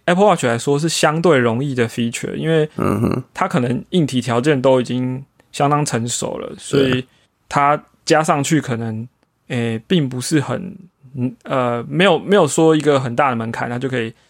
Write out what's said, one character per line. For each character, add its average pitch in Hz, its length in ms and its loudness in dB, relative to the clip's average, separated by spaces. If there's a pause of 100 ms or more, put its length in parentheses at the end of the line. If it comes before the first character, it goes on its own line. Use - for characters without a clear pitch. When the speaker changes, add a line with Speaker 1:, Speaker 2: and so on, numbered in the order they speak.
Speaker 1:
Apple 180 220 4
Watch 175 180 2
来 117 140 2
说 143 200 0
是 160 80 -2
相 160 360 0
对 165 160 6
容 120 260 2
易 139 100 -4
的 120 140 2
feature， - 460 -4
因 151 160 -4
为 156 260 2
Speaker 2:
嗯 104 240 0
哼。 120 220 0 (100)
Speaker 1:
它 185 160 -2
可 175 120 0
能 123 300 -2
硬 170 160 2
体 123 140 -2
条 120 180 -2
件 135 220 2
都 131 180 4
已 123 60 0
经 127 400 -4 (260)
相 143 200 0
当 147 140 2
成 120 220 -4
熟 - 300 -6
了， - 120 -10
Speaker 2:
对。 - 100 -14
Speaker 1:
所 - 220 0
以 127 260 0 (420)
它 147 340 2 (220)
加 156 180 4
上 156 220 0
去 151 160 2
可 123 160 -6
能， 113 320 -6 (400)
诶， 117 380 -4
并 165 200 2
不 127 140 -8
是 147 200 0
很， 117 360 -8 (400)
嗯， 123 180 -4 (100)
呃， 123 440 -2
没 151 160 0
有， 175 140 4
没 190 180 0
有 175 100 6
说 160 300 4
一 151 40 2
个 143 200 2
很 120 160 -6
大 143 140 2
的 120 60 -2
门 113 140 -4
槛， - 200 -6
它 120 80 -6
就 131 100 -6
可 127 120 -4
以 113 120 -6 (180)